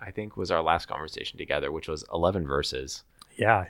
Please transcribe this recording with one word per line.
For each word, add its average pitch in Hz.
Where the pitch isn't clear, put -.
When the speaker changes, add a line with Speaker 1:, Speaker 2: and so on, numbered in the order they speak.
Speaker 1:
I 98
think, 107
was 92
our 82
last 80
conversation -
together, 71
which 80
was 76
eleven 87
verses. 67
Speaker 2:
Yeah. 104